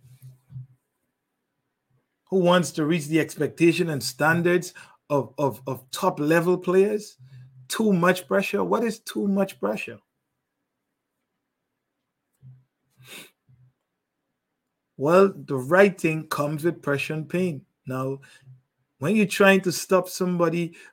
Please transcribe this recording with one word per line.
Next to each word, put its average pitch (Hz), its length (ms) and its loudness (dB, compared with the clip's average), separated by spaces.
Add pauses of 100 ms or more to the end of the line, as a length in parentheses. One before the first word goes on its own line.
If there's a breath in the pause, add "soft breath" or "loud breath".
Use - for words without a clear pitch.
(2250)
Who 190 80 2
wants 175 340 4
to 156 140 -2
reach 151 220 -2
the 156 120 2
expectation 165 680 0
and 135 120 -4
standards 170 680 0 (380 loud breath)
of, 135 260 -2
of, 139 300 -2
of 131 240 -8
top 185 280 -2
level 165 380 2
players? 196 640 0 (480 loud breath)
Too 214 280 0
much 180 340 0
pressure? 196 340 -2
What 214 220 -2
is 220 160 -6
too - 260 -6
much 196 320 -2
pressure? 196 400 -8 (4000 loud breath)
Well, 180 380 4
the 139 220 -8
right 175 420 4
thing 160 300 -4
comes 147 340 -4
with 165 200 -4
pressure 143 320 -4
and 156 140 -8
pain. 175 340 -4 (240)
Now, 135 340 -8 (800 soft breath)
when 175 180 -2
you're 214 100 2
trying 196 360 4
to 180 100 -2
stop 185 360 0
somebody 170 680 -2 (160 loud breath)